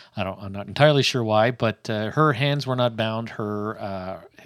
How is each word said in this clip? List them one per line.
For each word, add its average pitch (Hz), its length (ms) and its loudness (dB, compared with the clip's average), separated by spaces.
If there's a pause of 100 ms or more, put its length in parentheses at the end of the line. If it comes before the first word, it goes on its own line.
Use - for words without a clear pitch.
(160)
I 101 80 -2
don't, 95 180 -6
I'm 98 100 -10
not 101 140 -10
entirely 139 380 4
sure 127 180 0
why, 110 300 4
but, 113 360 -2
uh, 107 220 -2
her 151 220 4
hands 143 340 0
were 131 80 -2
not 123 220 0
bound. 110 320 -2
Her, 107 520 -6
uh, 95 360 -8 (300)